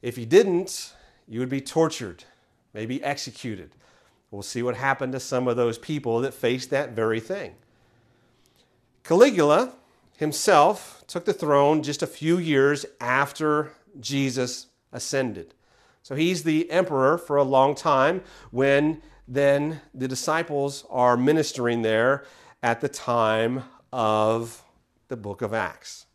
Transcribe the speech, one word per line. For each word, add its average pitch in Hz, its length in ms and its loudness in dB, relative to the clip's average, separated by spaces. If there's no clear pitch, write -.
If 120 160 -8
you 117 80 -10
didn't, 180 640 2
you 113 100 -8
would 127 100 -4
be 139 120 -4
tortured, 139 640 -2
maybe 113 300 -8
executed. 120 720 -10
We'll 101 100 -12
see 117 220 -8
what 123 100 -2
happened 131 380 -2
to 131 80 -8
some 127 260 -4
of 120 100 0
those 117 220 0
people 127 440 -4
that 135 120 -4
faced 127 360 -2
that 139 200 -2
very 110 300 -2
thing. 143 340 -10
Caligula 190 680 4
himself 156 920 2
took - 180 -8
the 208 80 0
throne 147 500 2
just 143 200 -4
a 165 40 -4
few 165 320 -2
years 143 480 2
after 143 720 -2
Jesus 131 680 -4
ascended. 117 600 -6
So - 120 -12
he's 165 280 0
the 160 280 0
emperor 151 480 2
for - 180 -2
a 143 60 4
long 135 320 4
time 147 480 2
when 139 520 2
then 143 540 0
the 131 140 -6
disciples 139 840 -4
are 123 260 4
ministering 123 680 2
there 117 420 2
at 117 200 0
the 143 60 -2
time 117 760 0
of 113 720 0
the 127 80 -10
book 101 240 -12
of 107 140 -6
Acts. - 500 -8